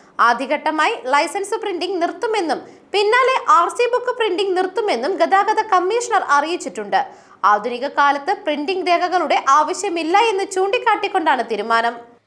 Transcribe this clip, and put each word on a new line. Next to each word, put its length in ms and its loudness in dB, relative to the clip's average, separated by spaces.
ആദ്യഘട്ടമായി 720 0
ലൈസൻസ് 480 -2
പ്രിന്റിംഗ് 400 -4
നിർത്തുമെന്നും 580 -2
പിന്നാലെ 420 4
ആർ 200 6
സി 240 0
ബുക്ക് 260 -2
പ്രിന്റിംഗ് 380 0
നിർത്തുമെന്നും 600 -2
ഗതാഗത 440 2
കമ്മീഷണർ 500 0
അറിയിച്ചിട്ടുണ്ട്. 640 -2
ആധുനിക 440 0
കാലത്ത് 440 0
പ്രിന്റിംഗ് 420 -2
രേഖകളുടെ 600 0
ആവശ്യമില്ല 720 2
എന്ന് 260 2
ചൂണ്ടിക്കാട്ടിക്കൊണ്ടാണ് 1040 0
തീരുമാനം. 440 0